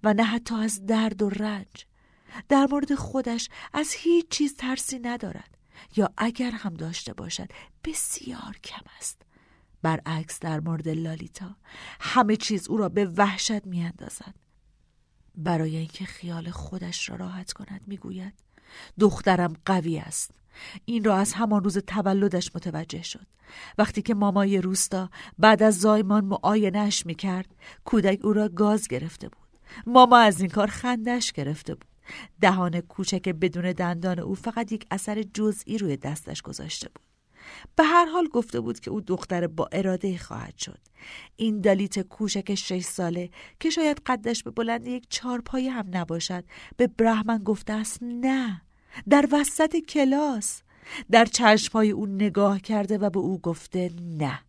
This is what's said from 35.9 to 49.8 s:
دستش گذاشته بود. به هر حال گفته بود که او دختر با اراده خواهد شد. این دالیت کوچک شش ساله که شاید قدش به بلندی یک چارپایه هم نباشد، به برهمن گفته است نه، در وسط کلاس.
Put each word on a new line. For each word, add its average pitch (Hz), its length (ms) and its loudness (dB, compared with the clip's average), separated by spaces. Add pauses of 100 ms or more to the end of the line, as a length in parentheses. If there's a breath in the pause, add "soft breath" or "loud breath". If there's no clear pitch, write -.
دستش 143 460 -10
گذاشته - 460 -12
بود. - 180 -20 (720 loud breath)
به 320 80 8
هر 339 200 6
حال 330 240 0
گفته 233 320 -4
بود 233 200 -6
که - 100 -10
او 214 100 -4
دختر 175 460 -4
با 160 260 -4
اراده 185 460 -2
خواهد - 400 -12
شد. - 200 -12 (580 loud breath)
این 214 240 -2
دالیت 196 400 2
کوچک 196 540 -4
شش 185 280 -4
ساله 175 480 -4 (300 loud breath)
که 320 100 0
شاید 311 360 0
قدش 233 360 -2
به 233 80 -10
بلندی 233 400 -4
یک 247 200 -8
چارپایه 254 640 -4
هم 220 200 -6
نباشد، 175 520 -4 (320 loud breath)
به 247 100 4
برهمن 226 520 2
گفته 208 340 -2
است 214 300 -4
نه، 240 600 -2 (460 loud breath)
در 285 240 8
وسط 311 440 2
کلاس. 285 840 0 (480 loud breath)